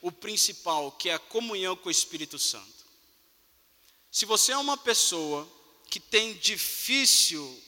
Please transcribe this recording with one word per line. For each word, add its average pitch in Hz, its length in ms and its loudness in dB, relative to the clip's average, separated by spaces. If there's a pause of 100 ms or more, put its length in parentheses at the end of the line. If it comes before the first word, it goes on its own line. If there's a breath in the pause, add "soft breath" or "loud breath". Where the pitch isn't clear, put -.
o 175 100 -6
principal, 175 800 -2
que - 160 -4
é 165 60 0
a 156 40 -4
comunhão 202 560 -4
com 180 140 -10
o - 20 0
Espírito 151 480 -2
Santo. 104 460 -6 (1300 soft breath)
Se - 140 0
você 220 280 2
é 277 40 0
uma 285 200 0
pessoa 160 720 0 (380)
que 196 100 -6
tem 214 360 2
difícil 170 1300 0